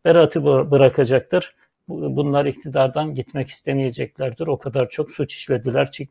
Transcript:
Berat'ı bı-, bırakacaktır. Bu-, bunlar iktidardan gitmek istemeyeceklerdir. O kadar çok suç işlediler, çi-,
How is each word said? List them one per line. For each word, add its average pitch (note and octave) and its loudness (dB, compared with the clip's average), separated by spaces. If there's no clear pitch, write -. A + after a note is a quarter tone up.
Berat'ı E3 4
bı-, C#3+ 2
bırakacaktır. C3+ 2
Bu-, D#3+ -8
bunlar C#3+ 0
iktidardan C#3 -2
gitmek C3 -8
istemeyeceklerdir. C3+ -6
O C#3 -2
kadar B2+ -4
çok - -6
suç - -8
işlediler, C3 -2
çi-, C#3 -12